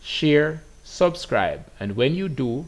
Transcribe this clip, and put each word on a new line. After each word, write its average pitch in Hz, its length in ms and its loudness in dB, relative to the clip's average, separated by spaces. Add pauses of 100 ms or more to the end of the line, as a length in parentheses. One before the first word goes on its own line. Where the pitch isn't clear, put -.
share, 151 600 2 (220)
subscribe, 107 800 0 (160)
and 101 160 -6
when 131 180 2
you 190 140 -4
do, 131 380 -4